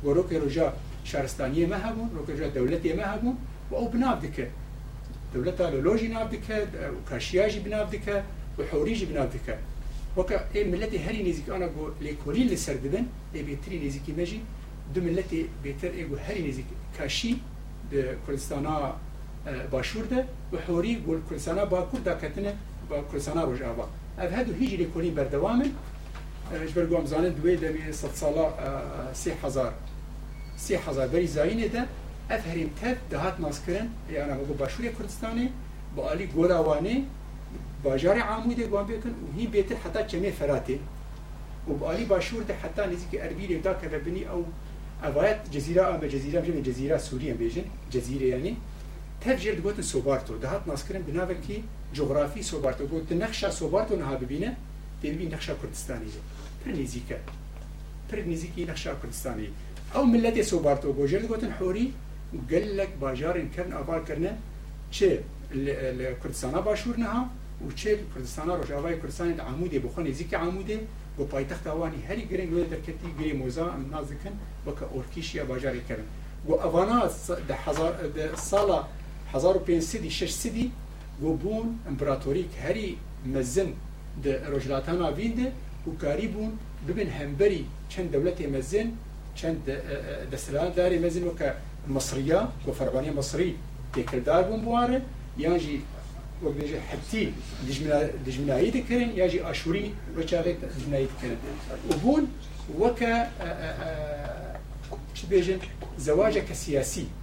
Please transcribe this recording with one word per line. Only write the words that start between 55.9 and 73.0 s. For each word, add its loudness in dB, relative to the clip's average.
دێ. -10
پر -6
نزیکە، -4
پر -2
نزیکی -2
نەخشا -4
کوردستانی. -4
ئەو 6
ملەتێ 6
سۆبارتۆ 4
گۆ 4
ژێر 4
دگوتن 0
حوری، 2
گەلک 2
باژارên 0
کەرن -4
ئاوا -2
کردنە، 0
چێ 8
لە، 2
لە -2
کوردستانا -2
باشوور 2
نەها، 2
و -4
چێ 2
کوردستانا -2
ڕۆژاوای 0
کوردستانی -2
عمودێ 0
بخۆ -4
نزیکی -2
عمودێ، -2
بۆ -2
پایتەخت -2
ئەوانی -2
هەری -2
گرنگ 0
لێ 4
دەرکەتی -6